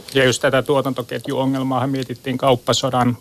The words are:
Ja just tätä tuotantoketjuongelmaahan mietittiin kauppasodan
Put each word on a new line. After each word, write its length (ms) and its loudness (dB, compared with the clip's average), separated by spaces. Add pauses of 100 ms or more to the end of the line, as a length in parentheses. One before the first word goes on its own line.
(140)
Ja 120 4
just 160 2
tätä 200 2
tuotantoketjuongelmaahan 1300 -2
mietittiin 480 -6
kauppasodan 840 0